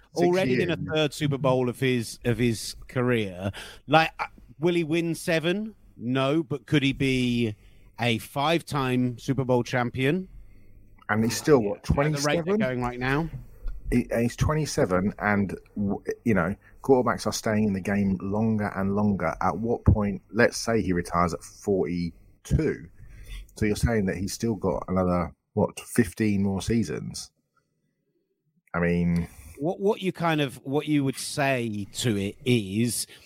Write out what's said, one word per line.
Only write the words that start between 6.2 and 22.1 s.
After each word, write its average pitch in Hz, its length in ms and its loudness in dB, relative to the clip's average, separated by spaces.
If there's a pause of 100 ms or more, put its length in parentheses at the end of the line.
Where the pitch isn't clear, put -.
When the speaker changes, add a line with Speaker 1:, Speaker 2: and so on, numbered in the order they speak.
Speaker 2:
but 139 220 -6
could 147 180 4
he 139 80 4
be 123 640 0 (440)
a 117 180 2
five-time 131 1000 -2
Super 135 260 -2
Bowl 123 200 4
champion? 131 640 -2 (800)
Speaker 1:
And 110 160 2
he's 117 120 0
still, 147 220 6
what, 101 200 0
Speaker 2:
At - 40 -20
the - 200 2
rate 151 100 2
they're 147 300 0
Speaker 1:
twenty-seven? 190 140 0
Speaker 2:
going 127 260 0
right 123 160 -4
now. 139 300 0 (640)
Speaker 1:
He, 120 140 4 (100)
he's 117 180 0
twenty-seven, 113 840 0
and, 101 400 0 (180)
w-, 101 260 -2 (220)
you 117 80 4
know, 92 220 2 (280)
quarterbacks 120 440 2
are 104 60 0
staying 107 320 0
in 104 100 0
the 95 80 -4
game 101 400 0
longer 104 540 -2
and 98 180 -2
longer. 98 480 0
At 87 160 0
what 113 260 -4
point, 101 380 2 (100)
let's 113 240 4
say 113 240 0
he 92 140 0
retires 87 400 0
at - 80 -10
forty-two, - 1400 -2 (680)